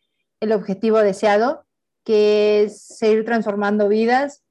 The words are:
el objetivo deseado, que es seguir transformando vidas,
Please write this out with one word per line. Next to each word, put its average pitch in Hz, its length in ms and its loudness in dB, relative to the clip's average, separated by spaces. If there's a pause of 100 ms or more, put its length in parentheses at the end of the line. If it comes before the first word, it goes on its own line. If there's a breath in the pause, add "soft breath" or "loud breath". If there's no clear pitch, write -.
(400)
el 220 120 -2
objetivo 214 460 -2
deseado, 214 680 0 (380)
que 208 580 2
es 208 180 -4
seguir 220 460 -2
transformando 208 600 -2
vidas, 240 640 0